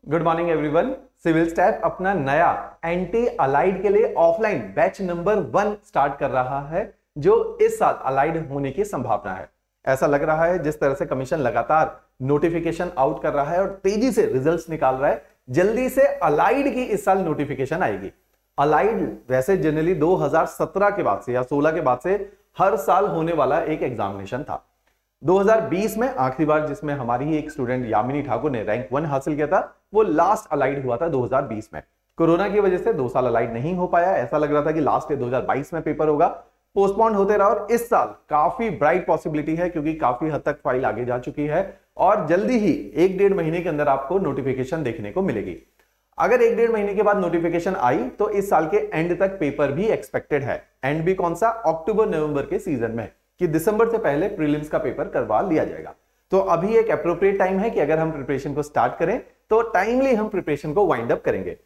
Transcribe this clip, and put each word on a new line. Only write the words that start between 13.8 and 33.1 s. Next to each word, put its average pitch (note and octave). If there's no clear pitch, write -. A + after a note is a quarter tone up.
तेजी G#3+
से F#3
results D#3+
निकाल C#3
रहा C#3
है, A3
जल्दी A3
से C4+
allied A#3
की B3+
इस G#3+
साल G3
notification C#3+
आएगी। G2
Allied D#3
वैसे C3
generally D#3+
दो D#3+
हज़ार D#3
सत्रह G3
के F#3
बाद G2+
से B2
या B2
सोलह C#3+
के D#3+
बाद B2
से G3+
हर F#3+
साल G3
होने E3
वाला D3
एक D#3
examination G#2
था। -
दो F3+
हज़ार G#3+
बीस G3
में C4
आखिरी C3+
बार D3+
जिसमें C#3+
हमारी B2
ही D#3
एक D3+
student B2+
यामिनी A#2+
ठाकुर B2
ने A#2
rank G#2+
one D3
हासिल D3
किया D3
था, F#3
वो G#3+
last F3+
allied C#3
हुआ A#2+
था -
दो C3
हज़ार C3
बीस G#2+
में। D2+
कोरोना E3+
की G3+
वजह F#3
से A3+
दो C3+
साल B2+